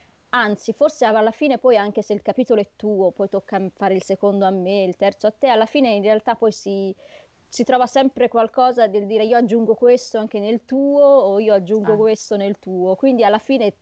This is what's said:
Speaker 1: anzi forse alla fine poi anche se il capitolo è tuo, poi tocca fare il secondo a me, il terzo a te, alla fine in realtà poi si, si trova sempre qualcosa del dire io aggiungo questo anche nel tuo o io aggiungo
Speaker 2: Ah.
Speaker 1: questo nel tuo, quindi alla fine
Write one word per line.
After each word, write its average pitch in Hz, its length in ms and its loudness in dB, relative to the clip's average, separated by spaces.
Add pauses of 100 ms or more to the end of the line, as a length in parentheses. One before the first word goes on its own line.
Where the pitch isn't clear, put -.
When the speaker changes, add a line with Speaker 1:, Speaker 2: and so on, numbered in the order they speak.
(300)
Speaker 1:
anzi 214 440 -2
forse 294 320 0
alla 220 260 2
fine 269 280 -2
poi 247 180 2
anche 202 240 -2
se 208 120 -6
il 208 100 -4
capitolo 220 380 0
è 196 140 -8
tuo, 196 360 0
poi 196 180 -4
tocca 202 320 -4 (140)
fare 196 180 -2
il 185 80 0
secondo 196 440 0
a 190 40 2
me, 190 340 -2
il 185 120 -4
terzo 202 320 -2
a 220 100 0
te, 277 120 0
alla 220 180 2
fine 269 240 0
in 202 100 0
realtà 214 340 0
poi 220 180 0
si, 196 420 -6 (540)
si - 160 -4
trova 254 200 2
sempre 269 440 0
qualcosa 240 580 0
del 202 180 -2
dire 214 200 0
io 233 120 0
aggiungo 226 380 0
questo 247 420 2
anche 214 220 -4
nel 214 260 -4
tuo 285 380 0
o 220 360 4
io 214 140 0
aggiungo 202 400 0
Speaker 2:
Ah. 208 40 2
Speaker 1:
questo 214 400 -2
nel 196 220 -4
tuo, 185 360 -2
quindi 254 300 0
alla 214 140 2
fine 233 420 -2